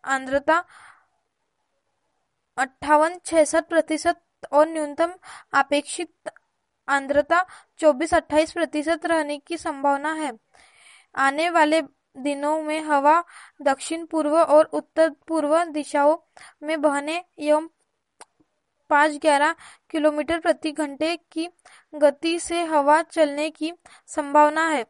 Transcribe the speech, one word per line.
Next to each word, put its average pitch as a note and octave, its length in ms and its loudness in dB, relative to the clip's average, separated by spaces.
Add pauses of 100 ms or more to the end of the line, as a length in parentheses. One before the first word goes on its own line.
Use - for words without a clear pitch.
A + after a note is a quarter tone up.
आर्द्रता C#4 600 -2 (1900)
अट्ठावन D4+ 680 0
छियासठ D#4+ 440 2
प्रतिशत D#4+ 520 -2 (300)
और D4 160 4
न्यूनतम D#4+ 460 -4 (400)
अपेक्षित - 800 -4 (580)
आर्द्रता C#4+ 560 0 (320)
चौबीस D#4 360 2
अट्ठाईस D#4 380 0
प्रतिशत D#4+ 540 -4
रहने D4+ 320 -2
की E4 200 -10
संभावना C#4+ 560 -4
है। D4 260 -8 (760)
आने C#4 340 0
वाले D#4+ 320 2 (360)
दिनों C#4+ 440 -4
में D#4 200 -6
हवा D4+ 420 2 (380)
दक्षिण E4 440 -4
पूर्व D#4 320 0
और D#4 280 6
उत्तर D#4 440 -2
पूर्व D#4 560 -2
दिशाओं D4 520 0 (460)
में D4+ 180 -4
बहने D4 440 -2 (140)
एवं D4+ 300 0 (1200)
पाँच D4+ 220 4
ग्यारह D4 440 2 (340)
किलोमीटर D4+ 500 -2
प्रति D#4+ 320 -2
घंटे D4+ 440 -4 (160)
की E4 180 -8 (460)
गति D4+ 440 2
से E4+ 240 -4
हवा D4+ 380 2
चलने D4+ 480 -2
की D#4 240 -8 (340)
संभावना D4+ 600 2
है। C#4+ 220 -2